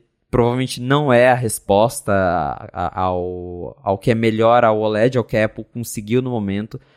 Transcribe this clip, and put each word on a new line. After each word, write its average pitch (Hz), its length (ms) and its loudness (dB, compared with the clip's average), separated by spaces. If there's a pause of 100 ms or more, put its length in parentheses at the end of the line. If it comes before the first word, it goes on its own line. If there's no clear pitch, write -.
(300)
provavelmente 123 500 0
não 139 320 0
é 120 160 6
a 127 60 4
resposta 110 800 0
a, 87 600 -2
a, 90 300 -6
ao, 90 800 -6
ao 98 160 -2
que 127 140 0
é - 20 0
melhor 113 500 4
ao 107 140 4
oled, 107 400 0
ao 110 60 0
que - 120 -6
a 107 80 2
Apple 110 300 -6
conseguiu 117 480 -4
no 131 80 -6
momento, 104 500 -4 (160)